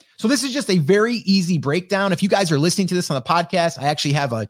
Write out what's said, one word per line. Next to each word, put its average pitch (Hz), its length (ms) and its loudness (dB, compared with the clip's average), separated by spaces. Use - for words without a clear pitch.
So 220 100 -2
this 254 160 2
is 262 100 -4
just 262 160 -4
a 185 100 4
very 208 360 2
easy 190 420 0
breakdown. 180 540 -2
If 165 100 -2
you 202 60 0
guys 190 240 2
are 139 80 2
listening 175 280 2
to 180 80 -2
this 175 140 -2
on 143 60 -2
the 123 60 -2
podcast, 170 600 0
I 139 60 -2
actually 147 260 0
have 143 200 0
a 110 160 -6